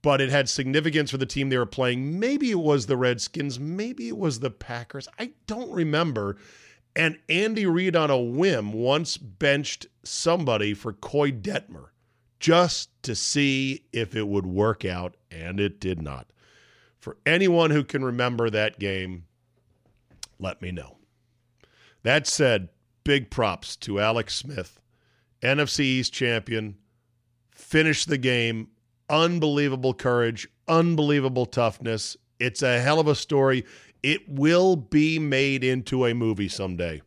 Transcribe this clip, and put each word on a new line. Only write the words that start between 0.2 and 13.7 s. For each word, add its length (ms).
it 80
had 180
significance 600
for 80
the 80
team 240
they 80
were 80
playing. 540
Maybe 320
it 80
was 260
the 120
Redskins, 640
maybe 500
it 80
was 220
the 120
Packers. 560
I 140
don't 240
remember. 680
And 220
Andy 380
Reid, 300
on 160
a 80
whim, 520
once 460
benched 720
somebody 720
for 180
Koy 380
Detmer 560
just 500
to 140
see 760